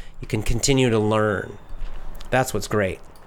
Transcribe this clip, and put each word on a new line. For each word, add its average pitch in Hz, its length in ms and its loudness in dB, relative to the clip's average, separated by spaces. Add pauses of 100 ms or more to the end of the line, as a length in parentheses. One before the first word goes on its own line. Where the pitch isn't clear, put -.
(200)
You - 80 -8
can 107 140 0
continue 131 480 4
to 110 80 4
learn." 107 600 2 (720)
That's 127 240 2
what's 101 140 -2
great. 98 320 0 (260)